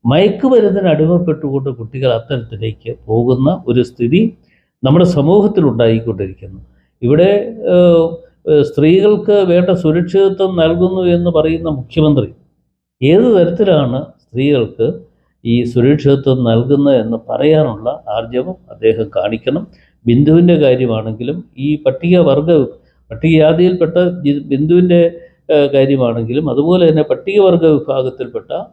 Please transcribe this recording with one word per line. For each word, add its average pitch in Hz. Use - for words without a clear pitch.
മയക്കുമരുന്നിന് 196
അടിമപ്പെട്ടുകൊണ്ട് 156
കുട്ടികൾ 131
അത്തരത്തിലേക്ക് 113
പോകുന്ന 123
ഒരു 123
സ്ഥിതി 127
നമ്മുടെ 170
സമൂഹത്തിൽ 190
ഉണ്ടായിക്കൊണ്ടിരിക്കുന്നു. 110
ഇവിടെ, 156
ഏഹ്, 170
ഏഹ്, 147
സ്ത്രീകൾക്ക് 190
വേണ്ട 180
സുരക്ഷിതത്വം 190
നൽകുന്നു 180
എന്ന് 175
പറയുന്ന 160
മുഖ്യമന്ത്രി 139
ഏത് 185
തരത്തിലാണ് 170
സ്ത്രീകൾക്ക് 123
ഈ -
സുരക്ഷിതത്വം 135
നൽകുന്നത് 135
എന്ന് 113
പറയാനുള്ള 131
ആർജവം 123
അദ്ദേഹം 110
കാണിക്കണം. 113
ബിന്ദുവിൻ്റെ 156
കാര്യമാണെങ്കിലും 120
ഈ -
പട്ടികവർഗ, 156
പട്ടികജാതിയിൽപ്പെട്ട 165
ജി-, 143
ബിന്ദുവിൻ്റെ, 170
ഏഹ്, 143
കാര്യമാണെങ്കിലും 131
അതുപോലെ 170
തന്നെ 156
പട്ടികവർഗ 190
വിഭാഗത്തിൽപ്പെട്ട 131